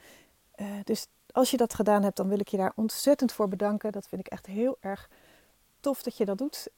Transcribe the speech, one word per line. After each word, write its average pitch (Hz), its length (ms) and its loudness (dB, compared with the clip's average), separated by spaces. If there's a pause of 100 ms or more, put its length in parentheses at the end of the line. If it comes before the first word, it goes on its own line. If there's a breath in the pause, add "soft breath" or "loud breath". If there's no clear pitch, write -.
(540 soft breath)
Eh, 208 120 -10 (180)
dus - 220 -2 (260)
als 254 180 4
je 269 60 0
dat 240 180 2
gedaan 208 280 4
hebt, 196 140 0
dan 190 120 0
wil 202 120 0
ik 202 80 -6
je - 80 -4
daar 190 180 0
ontzettend 247 580 2
voor 208 160 0
bedanken. 208 440 -2
Dat 202 140 -10
vind 190 140 -10
ik - 120 -12
echt - 140 -12
heel 226 340 -2
erg - 280 -8 (720 soft breath)
tof 277 220 -2
dat - 140 -8
je 226 80 0
dat 196 140 -2
doet. - 400 -8